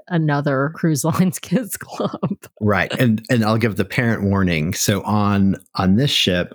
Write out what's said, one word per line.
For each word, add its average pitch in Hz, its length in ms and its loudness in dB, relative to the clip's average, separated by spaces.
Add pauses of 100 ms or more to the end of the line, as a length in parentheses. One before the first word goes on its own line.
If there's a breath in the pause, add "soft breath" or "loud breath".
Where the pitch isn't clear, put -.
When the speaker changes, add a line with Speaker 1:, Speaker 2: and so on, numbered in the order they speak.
Speaker 1:
another 147 640 0
<laughs> - 20 -20
cruise 156 300 0
line's 170 340 0
kids 202 380 -4
club. - 420 -8 (440)
Speaker 2:
Right. 101 360 2
And, 110 300 2
and 117 160 2
I'll 110 140 2
give 110 180 0
the 95 80 0
parent 117 400 0
warning. 92 480 2
So 101 300 -2
on, 101 540 2 (180)
on 95 220 2
this 139 140 2
ship, 87 440 0